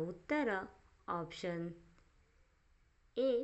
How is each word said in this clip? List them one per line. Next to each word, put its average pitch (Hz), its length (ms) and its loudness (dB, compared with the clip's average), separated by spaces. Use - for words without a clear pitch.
ಉತ್ತರ 277 380 0
ಆಪ್ಷನ್ 170 440 -4
ಎ 262 140 4